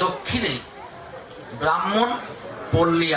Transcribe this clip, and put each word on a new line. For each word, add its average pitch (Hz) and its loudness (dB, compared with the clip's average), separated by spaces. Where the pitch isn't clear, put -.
দক্ষিণে - 0
ব্রাহ্মণ 185 2
পল্লী 165 6